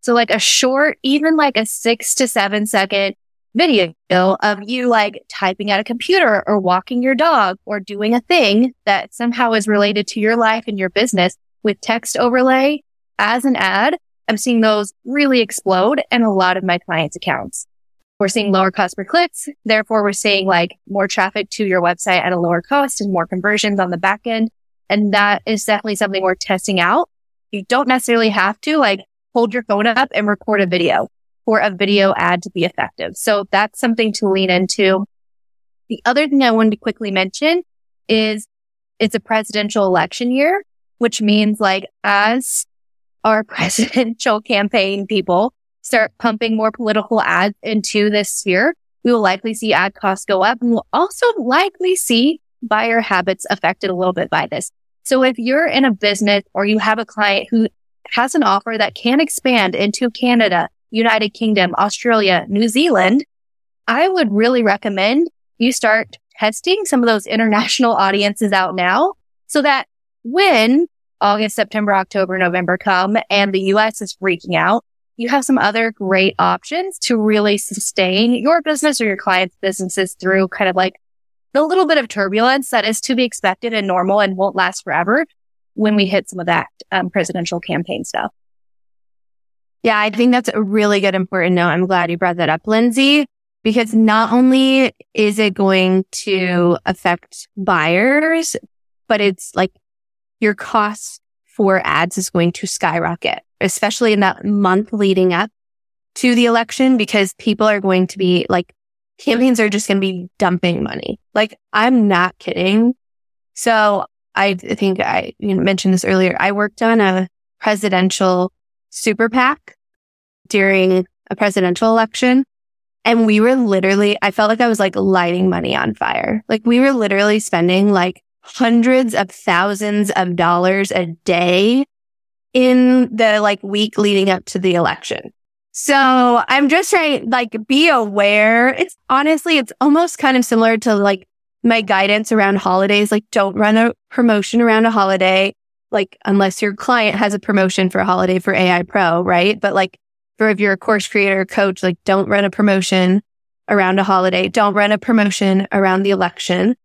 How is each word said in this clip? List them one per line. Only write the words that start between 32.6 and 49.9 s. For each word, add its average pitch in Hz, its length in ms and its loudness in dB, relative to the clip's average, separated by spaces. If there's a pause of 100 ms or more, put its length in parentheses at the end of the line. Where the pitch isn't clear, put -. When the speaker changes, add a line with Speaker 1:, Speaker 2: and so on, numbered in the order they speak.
Speaker 1:
effective. - 540 -6
So 202 320 -2
that's 202 300 -2
something 226 340 -2
to 208 160 -2
lean 190 220 0
into. 190 560 0 (840)
The 226 160 -8
other 277 240 0
thing 277 140 2
I 240 80 4
wanted 220 220 2
to 214 40 -8
quickly 214 320 -8
mention 285 540 -2 (440)
is 214 380 -2 (540)
it's 226 160 -2
a 214 40 -2
presidential 208 680 -2
election 180 420 -2
year, 302 340 0 (360)
which 226 240 -2
means, 208 360 2
like, 196 280 0 (160)
as 208 640 0 (560)
our 220 200 2
<laughs> - 0 -
presidential 220 960 -2
campaign 196 680 -2
people 190 480 -2 (280)
start 220 360 -2
pumping 226 360 -2
more 220 160 0
political 214 500 -2
ads 180 420 0
into 208 480 -2
this 208 180 -2
sphere, 208 460 0 (280)
we 240 80 2
will 240 80 2
likely 202 320 -2
see 214 220 -2
ad 180 220 0